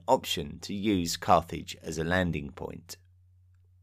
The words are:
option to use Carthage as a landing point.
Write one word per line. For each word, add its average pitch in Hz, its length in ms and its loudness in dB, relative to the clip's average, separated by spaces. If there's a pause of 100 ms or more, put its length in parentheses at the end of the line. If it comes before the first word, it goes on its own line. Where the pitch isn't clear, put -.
option 85 520 0
to - 120 -8
use 95 460 0
Carthage 82 640 2
as 80 160 -6
a 80 60 -2
landing 82 480 0
point. - 440 -12 (880)